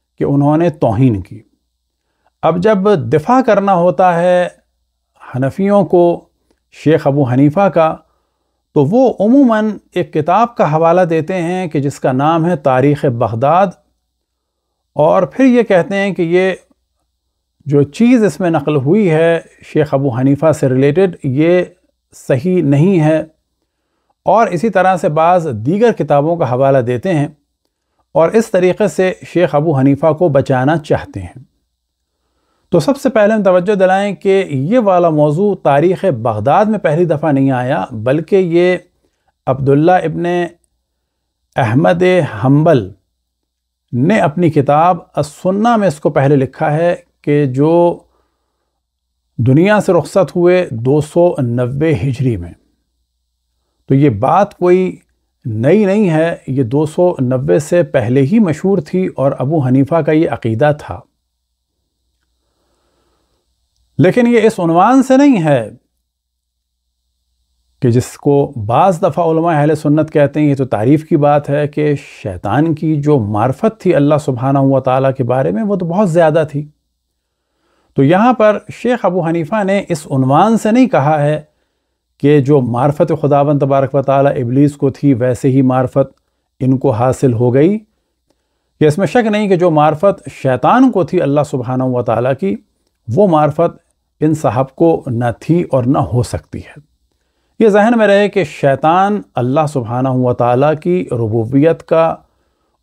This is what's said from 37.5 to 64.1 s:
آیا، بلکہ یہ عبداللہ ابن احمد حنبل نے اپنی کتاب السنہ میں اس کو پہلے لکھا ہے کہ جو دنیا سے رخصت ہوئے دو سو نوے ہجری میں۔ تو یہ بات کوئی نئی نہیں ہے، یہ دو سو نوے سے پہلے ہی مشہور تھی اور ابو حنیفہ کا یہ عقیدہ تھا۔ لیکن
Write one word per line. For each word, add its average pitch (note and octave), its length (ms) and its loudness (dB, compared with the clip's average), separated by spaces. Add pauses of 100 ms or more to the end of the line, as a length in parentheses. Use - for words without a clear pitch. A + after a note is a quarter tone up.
آیا، C3 400 -4
بلکہ C3 440 -2
یہ F3+ 420 2 (720)
عبداللہ C#3 440 2
ابن E3+ 340 -2 (1300)
احمد E3 480 0 (420)
حنبل C#3+ 440 2 (1000)
نے E3 280 0
اپنی E3+ 300 0
کتاب D3+ 480 0 (180)
السنہ G3 600 -2
میں G3+ 120 0
اس D3+ 120 -4
کو D#3+ 100 -2
پہلے C#3+ 260 2
لکھا C#3 380 -2
ہے E3+ 220 -2 (260)
کہ D3 240 0
جو E3 540 0 (1400)
دنیا E3 440 2
سے F#3+ 120 0
رخصت F3 420 -2
ہوئے F3+ 360 2
دو C3 300 0
سو F3 360 0
نوے C3 560 -2
ہجری B2 440 -4
میں۔ E2+ 140 -12 (1400)
تو C#3 80 0
یہ C#3 140 4
بات D3 480 -2
کوئی F3+ 380 0 (500)
نئی C3+ 400 0
نہیں G3 240 2
ہے، E3 260 0 (120)
یہ C3+ 160 -2
دو C#3 220 -2
سو F3 340 -2
نوے C3+ 400 0
سے F3 240 0
پہلے B2+ 380 0
ہی F3 180 2
مشہور F#3+ 380 0
تھی F#3 380 -4
اور C#3 240 0
ابو C#3 260 -2
حنیفہ C3 300 2
کا D#3+ 160 0
یہ D#3 180 2
عقیدہ A#2+ 500 -2
تھا۔ - 200 -14 (3000)
لیکن F#3 300 2